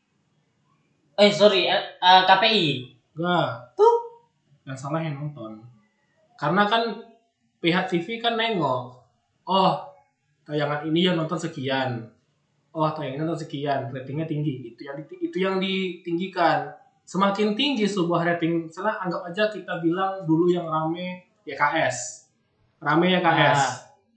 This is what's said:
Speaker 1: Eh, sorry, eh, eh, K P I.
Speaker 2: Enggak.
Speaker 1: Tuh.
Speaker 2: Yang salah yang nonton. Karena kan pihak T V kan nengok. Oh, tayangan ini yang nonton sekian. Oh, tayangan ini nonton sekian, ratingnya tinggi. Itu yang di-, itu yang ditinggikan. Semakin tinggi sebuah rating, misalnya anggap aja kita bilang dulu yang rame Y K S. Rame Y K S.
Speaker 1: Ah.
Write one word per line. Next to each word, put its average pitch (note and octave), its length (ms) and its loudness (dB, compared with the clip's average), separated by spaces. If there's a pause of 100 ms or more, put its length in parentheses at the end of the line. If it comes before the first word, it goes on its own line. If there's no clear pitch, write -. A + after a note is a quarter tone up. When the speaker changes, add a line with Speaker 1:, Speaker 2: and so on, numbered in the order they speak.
(1160)
Speaker 1:
Eh, G3+ 160 6
sorry, F#3+ 400 4
eh, G3 120 0 (120)
eh, F#3 300 8
K F#3 100 4
P A3+ 100 4
I. G#3+ 220 2 (460)
Speaker 2:
Enggak. E3 360 0 (240)
Speaker 1:
Tuh. A#4 520 2 (380)
Speaker 2:
Yang C3 160 -14
salah C#3+ 220 -4
yang D3+ 180 -6
nonton. A#2+ 400 -10 (760)
Karena F3+ 300 0
kan A3+ 180 2 (760)
pihak F3+ 280 0
T F3 120 0
V A3+ 180 -4
kan A#3 180 -2
nengok. E3 640 -2 (480)
Oh, F#3+ 300 4 (680)
tayangan D3 400 -2
ini D#3+ 200 2
yang F3+ 120 2
nonton D#3+ 200 -2
sekian. C3 720 -4 (640)
Oh, D#3 160 0
tayangan C#3+ 240 -6
ini C#3 80 -8
nonton E3 180 -4
sekian, C#3+ 520 -4
ratingnya C3+ 340 -8
tinggi. D3 480 -6
Itu - 100 -20
yang - 140 -12
di-, - 240 -16
itu E3+ 160 -6
yang F#3+ 220 0
ditinggikan. F3+ 1120 -2 (320)
Semakin G3+ 480 0
tinggi B3+ 320 0
sebuah E3+ 400 0
rating, E3+ 460 -2
misalnya G#3+ 260 -4
anggap F3 300 -6
aja F3+ 200 -2
kita F3+ 360 -8
bilang F#3+ 420 -2
dulu D#3+ 240 2
yang F3 160 0
rame E3+ 640 -6 (180)
Y D3+ 80 -12
K C#3 100 -2 (220)
S. - 400 -6 (560)
Rame E3 300 2
Y F#3 80 4
K F3 100 2
S. D3 320 6
Speaker 1:
Ah. C3 120 0 (440)